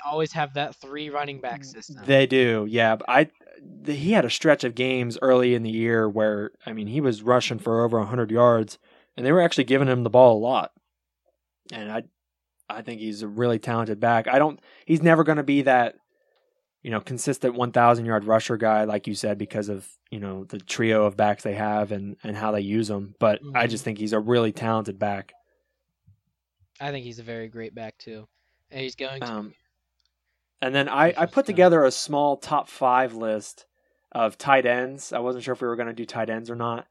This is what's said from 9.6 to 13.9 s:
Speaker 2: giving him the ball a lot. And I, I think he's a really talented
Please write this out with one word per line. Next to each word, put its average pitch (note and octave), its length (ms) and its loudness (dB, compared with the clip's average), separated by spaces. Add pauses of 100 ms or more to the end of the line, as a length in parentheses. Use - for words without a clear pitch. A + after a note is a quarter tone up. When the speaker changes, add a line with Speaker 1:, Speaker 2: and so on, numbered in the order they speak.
Speaker 2:
giving C3+ 240 2
him B2 160 0
the A#2 80 -2
ball A#2+ 260 8
a - 20 0
lot. A2+ 320 -2 (1000)
And G#2+ 180 -12
I, A2+ 120 -8 (680)
I A2 140 -10
think A#2 180 -12
he's G#2+ 220 -8
a A2 40 -10
really A2+ 320 0
talented A2+ 400 -4